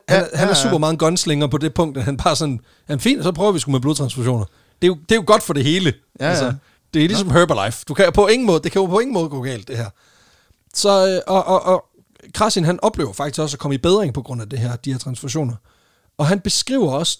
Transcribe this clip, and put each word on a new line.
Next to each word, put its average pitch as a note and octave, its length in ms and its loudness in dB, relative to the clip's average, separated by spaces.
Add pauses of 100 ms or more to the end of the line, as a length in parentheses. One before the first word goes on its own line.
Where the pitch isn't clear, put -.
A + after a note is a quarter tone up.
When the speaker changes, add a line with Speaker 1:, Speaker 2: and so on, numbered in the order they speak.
Speaker 1:
han, F#3+ 100 4
Speaker 2:
ja, F3+ 60 0
Speaker 1:
han D#3 100 -6
er C#3+ 80 -2
Speaker 2:
ja, G3+ 60 2
ja. G3 60 2
Speaker 1:
super F#3+ 240 2
meget D#3 140 2
en D#3+ 60 -2
gunslinger D#3 480 0
på C#3 120 0
det D#3 160 -4
punkt, D3+ 240 -2
at A2 60 -2
han C#3 120 -2
bare D3 200 0
sådan, C#3+ 240 -4 (260)
"Han C#3+ 140 -4
fint, A#3+ 220 0
så F3 100 0
prøver G3+ 200 0
vi E3+ 60 -2
sgu C#3+ 120 -4
med C3 100 2
blodtransfusioner." B2+ 640 -2 (380)
Det - 0 -
er F3 40 6
jo, F#3 80 4
det D#3 180 -6
er A3+ 40 6
jo G3+ 100 0
godt G#3+ 160 6
for - 100 -4
det C#3 120 0
hele. D#3+ 280 2 (280)
Speaker 2:
Ja, C#3 80 -2
Speaker 1:
Altså, E3 160 0
Speaker 2:
ja. B2 80 -2 (420)
Speaker 1:
det D#3 100 4
er E3+ 40 4
ligesom G3+ 180 -2
Speaker 2:
Nå. E3 60 0
Speaker 1:
Herbalife. C3 560 2
Du D3 60 -6
kan F3+ 180 4
på G3+ 140 4
ingen A#3+ 200 2
måde, E3 160 4
det E3 100 -4
kan G3 80 2
jo G3 60 2
på F3+ 120 2
ingen B3+ 160 -2
måde E3 140 -2
gå C#3 140 -8
galt, B2 260 -8
det C3 80 -8
her. A2+ 140 -6 (840)
Så, G3 340 4
øh, F#3 260 -2
og, F#3+ 100 2
og, F3+ 180 2
og F3+ 220 0 (500)
Krasin, G#3 300 0
han F3 180 0
oplever F3 300 0
faktisk D3 280 -6
også D3 140 -4
at C3 40 -10
komme C#3 160 -4
i C3+ 40 -2
bedring E3+ 360 2
på C3+ 80 -6
grund B2 200 -10
af G#2 60 -14
det B2+ 100 -8
her, A#2+ 180 -4
de C3+ 160 -6
her B2+ 60 -4
transfusioner. B2+ 560 -6 (640)
Og D3 80 0
han F#3+ 140 2
beskriver G#3 520 -2
også - 280 -2